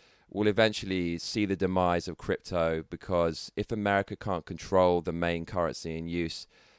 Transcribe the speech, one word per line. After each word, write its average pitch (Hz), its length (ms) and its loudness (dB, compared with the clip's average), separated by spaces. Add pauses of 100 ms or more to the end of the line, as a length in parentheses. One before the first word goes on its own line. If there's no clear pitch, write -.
(300)
will 104 160 0
eventually 95 720 2
see - 260 -2
the 95 120 0
demise 90 520 2
of 85 80 -8
crypto, 82 720 -2
because 85 680 -2
if 104 160 -4
America 101 460 0
can't 92 300 -4
control 90 560 4
the 82 100 -4
main 85 320 -2
currency 82 540 -4
in 82 100 -8
use, 85 380 -4 (320)